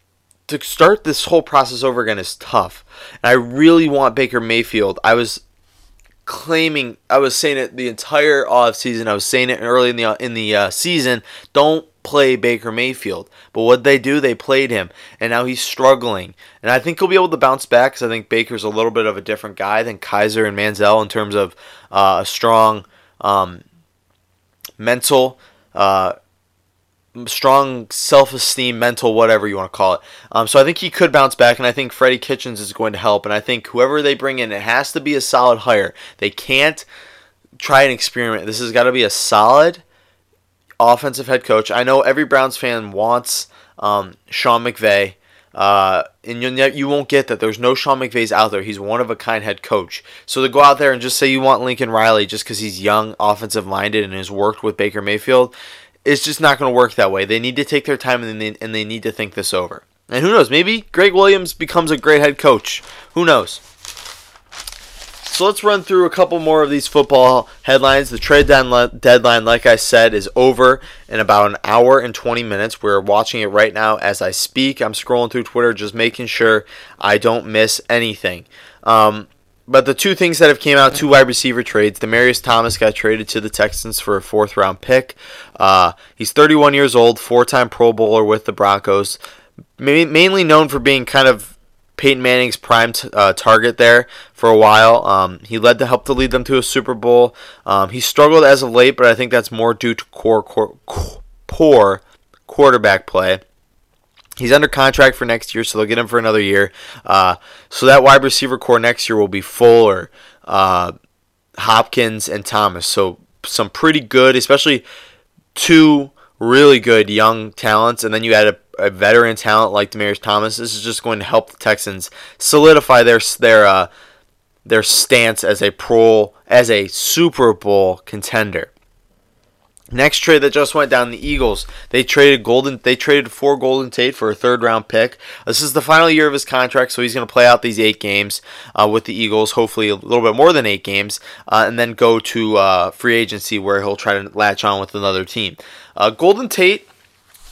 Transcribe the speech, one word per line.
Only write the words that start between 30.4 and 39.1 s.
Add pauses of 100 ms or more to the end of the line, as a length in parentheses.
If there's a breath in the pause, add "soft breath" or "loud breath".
so
I
think
he
could
bounce
back,
and
I
think
Freddie
Kitchens
is
going
to
help.
And
I
think
whoever
they
bring
in,
it
has
to
be
a
solid
hire. (240 loud breath)
They
can't (720 soft breath)
try
and
experiment.
This
has
gotta
be
a
solid (960)